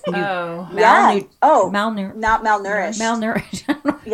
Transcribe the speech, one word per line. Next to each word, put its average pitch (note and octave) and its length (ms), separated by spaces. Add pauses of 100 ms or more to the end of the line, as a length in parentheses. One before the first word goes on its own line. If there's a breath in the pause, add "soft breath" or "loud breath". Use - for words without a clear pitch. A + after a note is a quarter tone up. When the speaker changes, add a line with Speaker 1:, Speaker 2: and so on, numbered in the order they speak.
Speaker 1:
nu-, F3+ 80
Speaker 2:
Oh. F3+ 580
Speaker 3:
Yeah. A#3+ 380
Speaker 1:
malnu-, G3+ 160 (140)
Speaker 3:
Oh, A#3+ 300
Speaker 1:
malnu-, G3+ 440
Speaker 3:
not A3 260
malnourished. G#3 560
Speaker 1:
malnourished. A3+ 680
<laughs> - 40
I - 60
don't - 100
know. C#4+ 80
I - 120
couldn't G#3+ 100